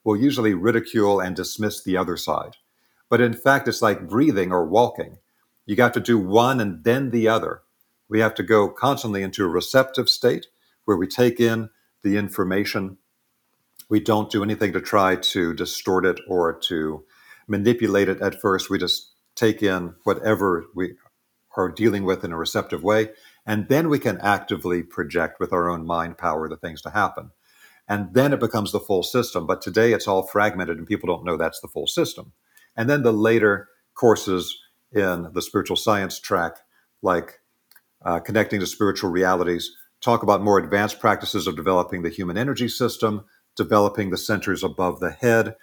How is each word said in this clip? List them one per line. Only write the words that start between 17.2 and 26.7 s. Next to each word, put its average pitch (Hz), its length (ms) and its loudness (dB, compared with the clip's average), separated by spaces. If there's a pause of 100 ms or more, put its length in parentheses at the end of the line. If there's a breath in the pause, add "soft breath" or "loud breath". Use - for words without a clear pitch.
manipulate 101 640 2
it 95 140 -2
at 98 180 -4
first. 95 300 0
We 95 80 0
just - 340 -4 (220)
take 110 280 0
in 90 320 -2 (100)
whatever 95 600 0 (100)
we 90 200 -6 (600)
are 92 120 0
dealing 101 360 0
with 92 200 -2
in 87 80 -8
a 80 60 -8
receptive 82 440 -4
way. 110 280 2 (360 soft breath)
And 107 220 -2
then 156 200 2
we 147 100 2
can 113 220 -2
actively 92 640 -2
project 82 580 -4
with 90 120 -4
our 87 160 0
own 82 180 -6
mind 82 300 -4
power 80 320 -4
the 80 80 -10
things 78 260 -12